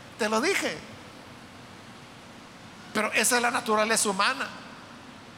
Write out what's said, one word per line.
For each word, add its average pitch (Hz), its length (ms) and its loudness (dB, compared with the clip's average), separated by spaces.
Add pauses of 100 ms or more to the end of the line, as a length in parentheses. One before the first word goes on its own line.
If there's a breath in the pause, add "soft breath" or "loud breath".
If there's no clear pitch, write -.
(180)
"Te 220 100 2
lo 220 140 4
dije". 302 380 2 (2250)
Pero 214 200 2
esa 247 220 6
es 240 60 6
la 240 100 4
naturaleza 220 580 4
humana, 214 400 2 (880)